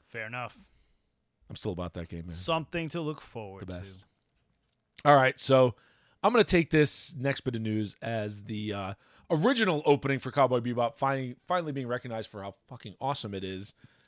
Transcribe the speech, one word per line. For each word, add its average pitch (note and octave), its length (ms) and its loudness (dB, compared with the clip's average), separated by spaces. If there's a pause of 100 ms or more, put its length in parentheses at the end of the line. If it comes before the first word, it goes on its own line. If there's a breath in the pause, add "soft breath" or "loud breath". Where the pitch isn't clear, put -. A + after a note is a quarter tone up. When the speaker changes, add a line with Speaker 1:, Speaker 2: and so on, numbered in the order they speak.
Speaker 1:
Fair A2+ 240 -10
enough. A#2+ 300 -10 (920)
Speaker 2:
I'm - 60 -12
still G#2+ 160 -4
about F2 240 -6
that E2+ 140 -10
game, E2+ 180 -10
man. E2+ 80 -10
Speaker 1:
Something D#3+ 540 -4
to E3+ 120 -6
look D3+ 200 -6
forward G2 400 -14
Speaker 2:
The G2 120 -12
Speaker 1:
to. F2 60 -10
Speaker 2:
best. F#2+ 260 -16 (1000)
All D3 100 10
right, C3 240 4
so C3 360 6 (480 soft breath)
I'm G#3+ 100 4
gonna A3+ 100 6
take E3+ 280 4
this - 440 2
next C3+ 260 -4
bit B2 140 -4
of A2 60 -4
news G#2+ 400 -2
as G#2 420 -6
the, G#2+ 300 -6
uh, G2 200 -6 (360 soft breath)
original F#3 560 4
opening C#3 340 4
for B2+ 120 -6
Cowboy B2+ 300 4
Bebop A#2 340 -2
finally, C3+ 400 -2 (100)
finally F3 280 -2
being C3 140 -6
recognized A#2 420 -6
for G#2 120 -12
how G2 120 -10 (140)
fucking A#2 340 -16
awesome B2+ 320 -4
it F#2+ 100 -6
is F#2+ 320 -8 (320 soft breath)